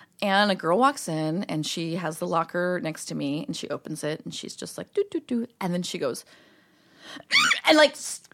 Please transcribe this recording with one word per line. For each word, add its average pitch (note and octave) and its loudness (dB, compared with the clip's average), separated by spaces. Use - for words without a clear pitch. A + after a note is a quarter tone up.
And G3+ 4
a F#3+ 2
girl F3 2
walks C4+ 2
in, D#3 -2
and D#3 -2
she E3 -4
has E3 -4
the F3 -4
locker F3 0
next D#3+ -6
to E3 -8
me, D3 -2
and E3 -6
she - -8
opens D3+ -6
it, D3+ -4
and E3 -10
she's - -10
just - -12
like, - -12
"Doo, G4+ 2
doo, E4+ -4
doo." A#3+ -2
And F3+ -2
then F3+ -2
she F3 -8
goes, C#3 -4
<clears throat> - 0
and, D#4 8
like, D4+ 8
s-, - -10